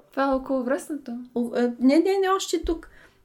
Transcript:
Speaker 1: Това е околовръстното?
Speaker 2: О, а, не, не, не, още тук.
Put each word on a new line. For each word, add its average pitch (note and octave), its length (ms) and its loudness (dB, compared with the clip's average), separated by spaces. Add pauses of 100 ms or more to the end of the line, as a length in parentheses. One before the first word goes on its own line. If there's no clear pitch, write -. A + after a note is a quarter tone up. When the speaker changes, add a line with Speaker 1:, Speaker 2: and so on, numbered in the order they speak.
(100)
Speaker 1:
Това C4+ 140 -2
е C#4 100 0
околовръстното? C4+ 840 -4 (160)
Speaker 2:
О, A#3 200 -2
а, A#3 60 0
не, B3 380 4
не, F#4+ 200 4
не, F#4+ 180 2
още F4+ 280 -4
тук. E4 260 -6 (340)